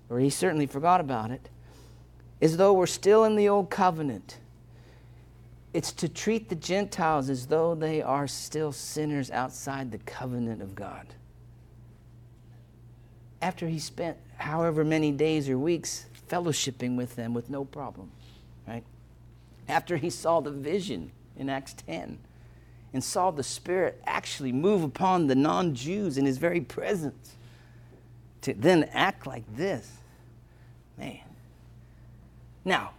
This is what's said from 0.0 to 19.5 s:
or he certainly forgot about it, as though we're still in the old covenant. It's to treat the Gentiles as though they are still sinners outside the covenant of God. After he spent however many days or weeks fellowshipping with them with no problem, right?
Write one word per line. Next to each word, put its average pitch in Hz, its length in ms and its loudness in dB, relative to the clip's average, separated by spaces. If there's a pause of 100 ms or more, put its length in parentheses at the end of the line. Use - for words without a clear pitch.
or 123 100 -2
he 139 120 6
certainly 156 360 0
forgot 170 340 2
about 120 300 -4
it, - 180 -10 (920)
as 160 160 4
though 196 160 8
we're 185 140 6
still 214 380 6
in 214 120 4
the 202 120 6
old 202 220 2
covenant. 156 680 0 (1300)
It's - 200 -2
to - 160 -4
treat 220 420 -2
the 185 40 -4
Gentiles 165 760 0
as 131 180 -4
though 160 280 2
they 156 260 -2
are 139 280 0
still 151 420 -4
sinners 143 600 -4
outside 131 600 -6
the 107 80 -10
covenant 120 640 -6
of 98 140 -12
God. 95 300 -12 (2250)
After 175 240 -4
he 160 140 -2
spent 165 360 -6 (200)
however 156 480 2
many 156 260 2
days 147 380 2
or 131 100 2
weeks 160 480 -2 (220)
fellowshipping 139 680 -2
with 123 200 -6
them 120 180 -4
with 120 160 -6
no 139 140 -6
problem, 131 480 -14 (560)
right? 117 160 -8 (840)